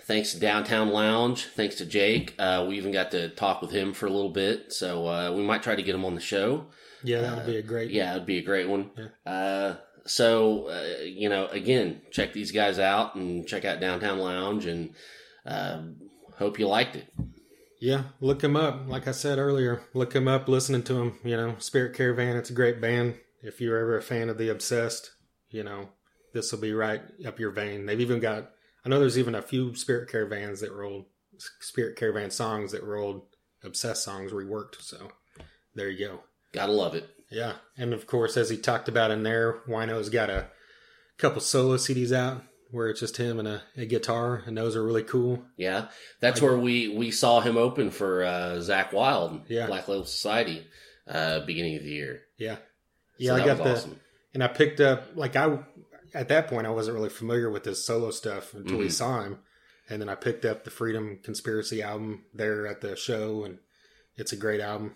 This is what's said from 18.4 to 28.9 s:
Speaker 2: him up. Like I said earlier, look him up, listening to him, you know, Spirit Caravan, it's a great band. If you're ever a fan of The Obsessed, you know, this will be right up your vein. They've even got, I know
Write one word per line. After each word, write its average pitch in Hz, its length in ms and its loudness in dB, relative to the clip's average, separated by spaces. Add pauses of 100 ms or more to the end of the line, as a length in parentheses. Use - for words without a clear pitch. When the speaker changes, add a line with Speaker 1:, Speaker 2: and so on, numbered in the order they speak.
Speaker 2:
him 143 140 4
up. 135 320 0
Like 131 180 -6
I 135 60 -2
said 139 260 0
earlier, 135 440 2 (100)
look 127 220 0
him 131 120 6
up, 135 220 4
listening 131 360 4
to 131 160 0
him, 120 220 -2
you 120 140 0
know, 113 220 -2
Spirit 123 360 0
Caravan, 123 420 2
it's 120 140 -4
a 127 40 -8
great 117 260 4
band. 120 340 2 (280)
If 107 180 -14
you're 113 180 0
ever 113 200 2
a - 40 -2
fan 117 280 -2
of 107 80 -4
The 113 100 0
Obsessed, 117 640 -2 (400)
you 107 120 -8
know, 101 280 -10 (420)
this 113 180 -4
will 107 100 -6
be 107 120 -2
right 107 300 0 (240)
up - 120 -10
your 110 120 -2
vein. 101 340 -4
They've 104 160 0
even 120 180 2
got, 110 320 -2 (340)
I - 40 -4
know 135 100 4